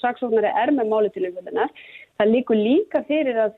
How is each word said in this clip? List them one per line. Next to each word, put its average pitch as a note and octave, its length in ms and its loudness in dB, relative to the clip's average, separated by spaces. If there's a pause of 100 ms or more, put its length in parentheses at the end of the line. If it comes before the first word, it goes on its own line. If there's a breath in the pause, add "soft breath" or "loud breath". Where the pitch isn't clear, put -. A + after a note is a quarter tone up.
saksóknari A3+ 480 0
er A3+ 200 0
með B3 180 0
máli G#3+ 240 0
til F#3 100 -6
umfjöllunar. F#3 460 -6 (500 loud breath)
Það G#3+ 140 4
liggur A#3+ 260 2
líka C#4+ 480 0
fyrir D4 280 0
að, A3 220 0